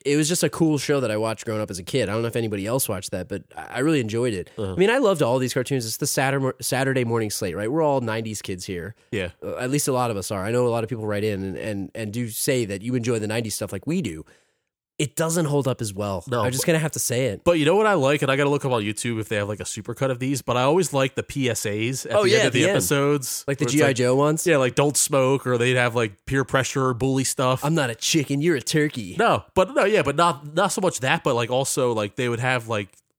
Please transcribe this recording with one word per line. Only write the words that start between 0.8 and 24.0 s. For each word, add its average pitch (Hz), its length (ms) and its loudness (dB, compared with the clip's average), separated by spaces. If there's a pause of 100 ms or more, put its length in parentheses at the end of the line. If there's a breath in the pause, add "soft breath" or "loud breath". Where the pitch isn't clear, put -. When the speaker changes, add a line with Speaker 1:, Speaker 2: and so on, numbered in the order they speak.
Speaker 1:
that 117 100 0
I 107 60 -2
watched 110 300 -4
growing 110 160 -2
up 101 80 -6
as 92 100 -8
a - 20 -14
kid. 104 260 -2
I 101 40 -2
don't 113 100 0
know 117 60 -2
if 117 80 -4
anybody 104 300 -2
else 123 220 -2
watched 95 240 -6
that, 90 160 -6
but 98 140 -8 (140)
I, 80 60 -14
I 107 180 -10
really 151 200 4
enjoyed 117 340 0
it. 87 220 -6
Speaker 2:
Uh-huh. 95 180 -4
Speaker 1:
I - 20 -4
mean, 196 140 4
I 254 80 2
loved 196 240 4
all 123 180 2
these 127 140 -2
cartoons. 127 320 0
It's 113 100 -6
the 151 100 -2
Saturday, 135 440 0 (100)
Saturday 131 440 0
morning 113 260 0
slate, 90 260 -4
right? 107 160 -4
We're 160 100 0
all 139 200 2
nineties 110 400 -4
kids 92 240 -8
here. 92 280 -8 (160 soft breath)
Speaker 2:
Yeah. 92 200 -4 (120)
Speaker 1:
Uh, 87 140 -8
at 127 140 -4
least 143 180 0
a 139 40 0
lot 123 200 0
of 104 60 -4
us 92 120 -8
are. 98 140 -4
I 110 80 -2
know 123 140 2
a - 20 2
lot 113 160 0
of 104 60 -8
people 110 160 -6
write 104 180 -2
in 101 180 -2
and, 95 140 -6
and, 98 400 -6
and 107 160 -6
do 120 160 -4
say 123 380 -2
that 98 160 -6
you 123 120 -4
enjoy 117 240 0
the 104 80 -4
nineties 110 300 -4
stuff 101 160 -6
like 98 160 -8
we 175 140 -2
do. 80 220 -8 (720 soft breath)
It 147 200 -4
doesn't 165 300 0
hold 143 200 2
up 127 140 -2
as 107 120 -4
well. 98 360 -4
Speaker 2:
No, 120 160 0
Speaker 1:
I'm 123 80 0
just 135 100 -2
Speaker 2:
but - 60 0
Speaker 1:
gonna 160 100 4
have 156 140 -2
to 123 80 -6
say 123 260 0
it. 98 160 -4
Speaker 2:
But 175 160 4
you 147 60 2
know 156 100 4
what 214 140 4
I 202 60 4
like? 143 280 2
And 131 80 0
I 135 60 4
gotta 143 120 2
look 143 160 0
up 135 60 0
on 120 120 2
YouTube 110 360 -4
if 107 100 -6
they 113 60 -2
have, 101 140 -2
like, 104 100 -6
a - 60 -8
supercut 123 480 -4
of 120 80 -6
these, 131 200 -2
but 120 160 -2
I 123 60 2
always 156 300 2
like 135 240 0
the - 80 -4
P 131 260 -2
S 110 160 -2
As 113 400 -2
at - 80 -4
Speaker 1:
Oh, 208 80 6
Speaker 2:
the 190 80 4
Speaker 1:
yeah, 214 60 4
Speaker 2:
end 220 60 4
Speaker 1:
at - 40 2
Speaker 2:
of 120 60 0
the 120 80 2
Speaker 1:
the 170 80 4
end. 202 80 2
Speaker 2:
episodes, 143 720 0
Speaker 1:
Like 139 100 -2
the 151 60 0
Speaker 2:
where - 20 0
it's 120 80 -2
Speaker 1:
G 151 80 6
I 143 60 6
Speaker 2:
like, 131 80 2
Speaker 1:
Joe 123 180 4